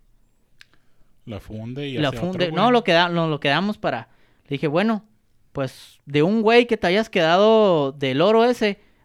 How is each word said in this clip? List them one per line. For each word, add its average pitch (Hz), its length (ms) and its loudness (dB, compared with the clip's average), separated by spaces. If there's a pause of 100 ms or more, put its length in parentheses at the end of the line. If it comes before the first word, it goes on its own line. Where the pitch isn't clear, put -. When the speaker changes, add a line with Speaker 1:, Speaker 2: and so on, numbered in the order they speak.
(1300)
Speaker 1:
La 104 140 -12
funde 120 480 -12
y 131 100 -10
Speaker 2:
La 147 100 0
Speaker 1:
hace 127 100 -6
otro, 175 140 -6
Speaker 2:
funde, 175 180 -4
Speaker 1:
güey. 175 120 -2
Speaker 2:
no, 240 80 2
lo 240 140 0
queda-, 175 240 2
no, 170 200 -2
lo 151 120 -4
quedamos 175 380 -2
para, 127 300 -6 (360)
le - 120 -14
dije, 160 100 -4
"Bueno, 196 400 -2 (460)
pues, - 520 -10
de 147 180 0
un 214 200 0
güey 233 240 4
que 226 100 -2
te 202 100 -4
hayas 202 220 0
quedado 180 840 2
del 139 280 -2
oro 220 240 2
ese, 233 360 -2 (240)